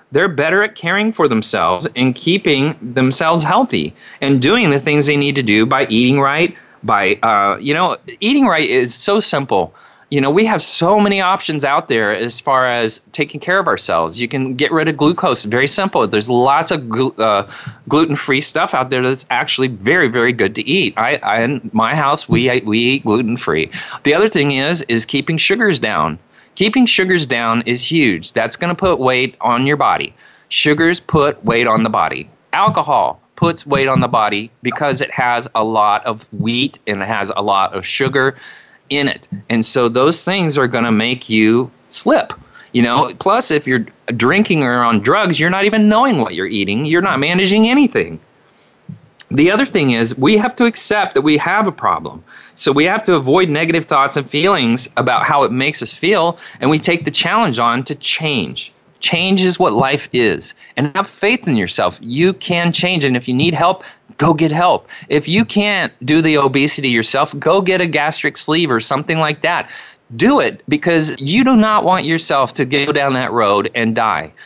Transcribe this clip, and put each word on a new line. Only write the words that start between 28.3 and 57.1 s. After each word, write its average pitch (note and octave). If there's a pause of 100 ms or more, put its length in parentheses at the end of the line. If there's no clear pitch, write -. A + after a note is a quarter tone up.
That's A2+
gonna F3
put F3+
weight B2+
on A#2+
your C#3+
body. E2+ (340)
Sugars D#3+
put D3
weight A#2
on A2
the A2
body. D#2 (240)
Alcohol D3+ (160)
puts E3
weight C#3
on C3
the B2
body G#2+ (120)
because B2+
it -
has A#2+
a A2
lot G#2
of A2
wheat A#2
and G2
it G2
has G2+
a G2+
lot G2
of F#2
sugar C3+ (540)
in C#3
it. - (220)
And A2+
so B2
those B2+
things F3
are C3
gonna A#2+
make A#2+
you A2+ (180)
slip. - (400)
You A#2+
know, A#2+
plus A3
if D3
you're B2+ (300)
drinking D#3+
or B2
on A2+
drugs, E3+
you're D#3+
not F#3+
even G#3
knowing A3
what G2
you're F#2
eating. G2+
You're D#3+
not F3
managing F#3+
anything. A2 (1080)
The D3
other A#3
thing C#3+
is A#2
we G#3+
have -
to B3
accept G#3+
that C#3
we D3+
have G3
a F#3
problem. D#2+ (340)
So -
we C#3+
have G#3
to F#3
avoid D#3
negative D#3+
thoughts C#3
and C#3
feelings D3
about B2
how C#3+
it B2
makes C3
us A#2
feel, E3+ (220)
and C3+
we D#3
take E3+
the D3